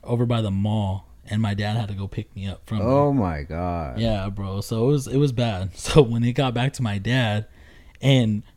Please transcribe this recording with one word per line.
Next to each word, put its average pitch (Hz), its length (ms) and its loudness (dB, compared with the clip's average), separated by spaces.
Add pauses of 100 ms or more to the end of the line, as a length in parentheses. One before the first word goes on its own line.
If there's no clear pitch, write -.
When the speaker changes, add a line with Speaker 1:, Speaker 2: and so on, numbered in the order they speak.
Speaker 1:
over 120 220 0
by 117 160 0
the 104 100 0
mall, 101 560 0 (180)
and 107 160 -2
my 104 120 0
dad 104 240 -2
had 113 100 -2
to 101 80 -8
go 98 120 -6
pick - 280 -10
me 98 120 -8
up 90 200 -10
from 107 140 -2
Speaker 2:
Oh 135 300 4
Speaker 1:
there. - 20 0
Speaker 2:
my 87 300 0
God. 82 560 -4
Speaker 1:
Yeah, 104 300 -2
bro. 98 320 -6
So 113 220 -2
it 123 40 4
was, 143 200 2
it 131 100 -2
was 143 140 2
bad. 104 400 -2
<laughs> - 60 -18
So - 240 4
when 117 220 4
it 120 100 2
got 131 200 0
back 120 200 0
to - 80 -6
my 104 160 -2
dad, 107 500 0 (540)
and 120 420 4 (140)